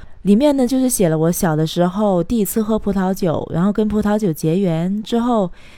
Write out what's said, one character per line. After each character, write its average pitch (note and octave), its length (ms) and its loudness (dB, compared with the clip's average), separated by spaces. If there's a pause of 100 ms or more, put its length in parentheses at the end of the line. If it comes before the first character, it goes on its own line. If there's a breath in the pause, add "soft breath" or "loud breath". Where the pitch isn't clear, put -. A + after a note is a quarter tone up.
(220 soft breath)
里 G3+ 140 4
面 C#4+ 200 4
呢， B3+ 120 2
就 C4 120 0
是 B3+ 80 2
写 G3 220 2
了 D#3 80 2
我 D#3+ 140 2
小 E3+ 240 0
的 D#3 100 2
时 F3 220 0
候 F#3 360 0
第 A#3 140 -2
一 G3+ 80 0
次 A3 160 -2
喝 G#3+ 160 -2
葡 G3+ 160 -4
萄 F#3+ 180 0
酒， F#3 400 -2
然 D#3+ 120 0
后 G3+ 100 2
跟 A3 140 0
葡 G#3 120 0
萄 G#3 180 0
酒 G#3 140 0
结 E3 280 -2
缘 F#3 420 -2
之 A#3 180 -2
后， A#3 320 0 (260 loud breath)